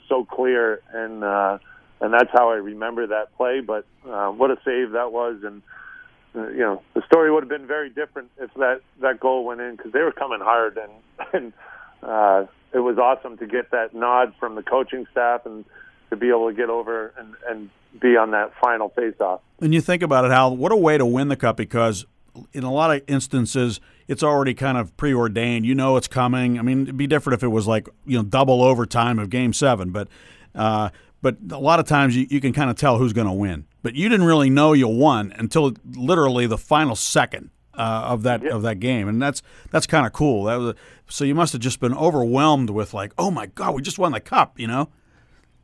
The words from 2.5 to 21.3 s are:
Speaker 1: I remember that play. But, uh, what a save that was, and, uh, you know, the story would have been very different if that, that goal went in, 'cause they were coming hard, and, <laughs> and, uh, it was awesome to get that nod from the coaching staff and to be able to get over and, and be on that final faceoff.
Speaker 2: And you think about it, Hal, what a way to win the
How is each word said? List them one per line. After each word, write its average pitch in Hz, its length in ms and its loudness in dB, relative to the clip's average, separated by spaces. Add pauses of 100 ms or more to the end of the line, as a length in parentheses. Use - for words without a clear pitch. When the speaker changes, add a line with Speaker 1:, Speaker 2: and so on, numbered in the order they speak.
Speaker 1:
I 113 60 -2
remember 110 500 -6
that 107 320 -6
play. 127 220 -2
But, 107 260 -8 (200)
uh, 101 240 -6
what 123 200 0
a 127 140 -2
save 127 280 -2
that 117 200 -4
was, 117 300 -6
and, 104 200 -16 (760)
uh, 113 120 -10
you - 100 -8
know, 104 240 -2 (100)
the - 140 -4
story 160 260 4
would 156 100 2
have 131 60 -16
been 139 180 -10
very 147 220 -8
different 131 500 -12
if 127 160 -14
that, 127 280 -2 (180)
that 131 200 -2
goal 131 260 0
went 120 160 -10
in, 123 140 -12
'cause 110 160 -16
they 135 100 0
were 160 100 0
coming 123 280 -6
hard, 110 380 0
and, 104 140 -12 (260)
<laughs> - 140 -10
and, 123 200 -6 (500)
uh, 104 420 2 (280)
it 131 80 0
was 120 180 0
awesome 127 400 0
to 117 80 -12
get 117 240 -6
that 113 240 -4
nod 120 440 0
from 113 160 -8
the 107 80 -10
coaching 131 480 -4
staff 120 360 -2
and 107 180 -16 (460)
to 113 60 -4
be 120 120 0
able 117 200 2
to 110 60 -4
get 117 140 -4
over 113 480 -6
and, 110 180 -20 (140)
and 107 220 -12 (280)
be 123 180 6
on 110 160 4
that 107 280 0
final 113 300 0
faceoff. 104 500 -4 (200)
Speaker 2:
And 156 120 2
you 160 80 4
think 175 220 -2
about 135 240 2
it, 127 40 2
Hal, 131 240 4
what 139 180 0
a 226 40 4
way 156 220 4
to 131 80 2
win 131 220 0
the 139 80 -2